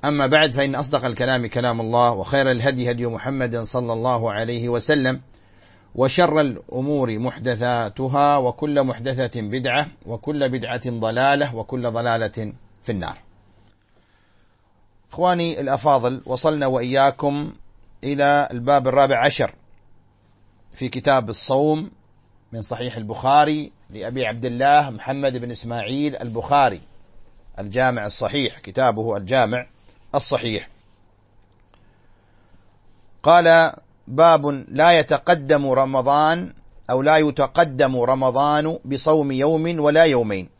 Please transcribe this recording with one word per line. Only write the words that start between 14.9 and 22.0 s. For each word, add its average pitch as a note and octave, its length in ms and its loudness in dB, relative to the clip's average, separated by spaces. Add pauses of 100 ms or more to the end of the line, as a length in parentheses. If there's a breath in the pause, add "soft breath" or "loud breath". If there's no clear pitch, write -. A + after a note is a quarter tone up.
إخواني E3+ 480 0
الأفاضل، C3 640 0
وصلنا D3 400 -2
وإياكم C3+ 840 0 (520)
إلى C#3+ 480 2
الباب B2+ 360 0
الرابع C3+ 360 4
عشر C#3 300 0 (1160)
في B2+ 160 -8
كتاب C3 420 0
الصوم D3 600 0 (640)